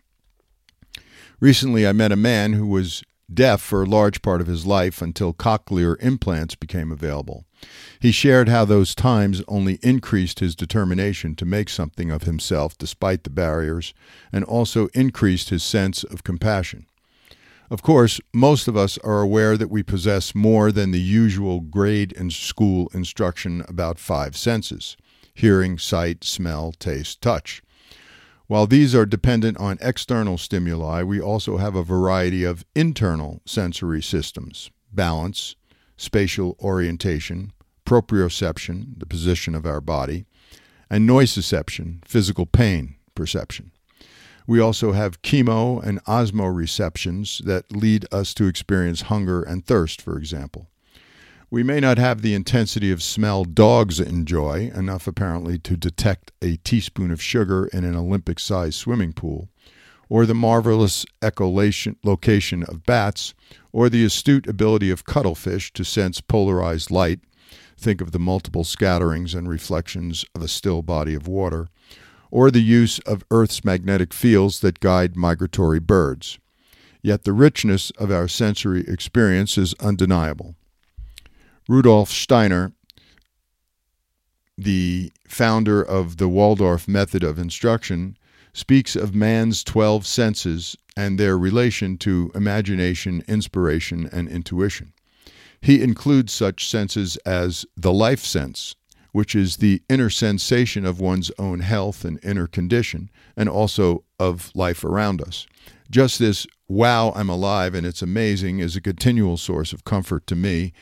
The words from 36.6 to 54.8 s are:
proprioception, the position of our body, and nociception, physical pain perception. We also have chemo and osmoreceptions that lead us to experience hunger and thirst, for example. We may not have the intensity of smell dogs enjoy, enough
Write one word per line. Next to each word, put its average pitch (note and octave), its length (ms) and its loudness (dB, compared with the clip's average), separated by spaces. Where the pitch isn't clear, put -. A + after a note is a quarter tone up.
proprioception, G2 1120 0
the - 80 -14
position E2+ 480 -2
of D#2+ 120 -6
our D2 160 -4
body, D2+ 440 -6
and G#2+ 180 4
nociception, F2+ 1000 2
physical F#2+ 400 0
pain E2+ 500 2
perception. - 580 -8
We A#2 120 6
also A2 340 2
have G2+ 280 -2
chemo A#2+ 600 2
and G2+ 220 -4
osmoreceptions F#2+ 1400 -2
that F#2 280 -4
lead G#2 400 2
us G2 240 -4
to G#2 120 2
experience F2 540 -2
hunger F#2 420 -2
and E2+ 220 -8
thirst, F2+ 360 0
for D2+ 160 -8
example. D2+ 520 -12
We A#2+ 120 0
may C#3+ 160 0
not C3 180 4
have A#2+ 240 2
the G#2+ 140 0
intensity G2+ 560 0
of F2 100 -2
smell G2+ 420 -2
dogs G#2 560 4
enjoy, D#2+ 720 -2
enough F#2+ 340 -6